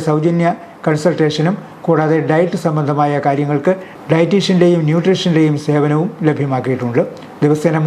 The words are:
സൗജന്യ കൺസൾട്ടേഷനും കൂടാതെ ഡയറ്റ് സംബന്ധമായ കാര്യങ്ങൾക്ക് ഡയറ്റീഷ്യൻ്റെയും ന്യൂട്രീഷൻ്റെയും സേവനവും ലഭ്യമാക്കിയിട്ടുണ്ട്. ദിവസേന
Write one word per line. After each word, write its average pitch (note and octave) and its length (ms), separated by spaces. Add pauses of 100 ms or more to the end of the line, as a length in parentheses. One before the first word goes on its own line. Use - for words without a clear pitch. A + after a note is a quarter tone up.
സൗജന്യ E3+ 420 (380)
കൺസൾട്ടേഷനും D#3 720 (300)
കൂടാതെ D#3 320 (120)
ഡയറ്റ് E3+ 360
സംബന്ധമായ D3 480 (120)
കാര്യങ്ങൾക്ക് D3 480 (380)
ഡയറ്റീഷ്യൻ്റെയും F3 760
ന്യൂട്രീഷൻ്റെയും D#3+ 680 (100)
സേവനവും D3+ 440 (200)
ലഭ്യമാക്കിയിട്ടുണ്ട്. B2+ 720 (420)
ദിവസേന D3+ 440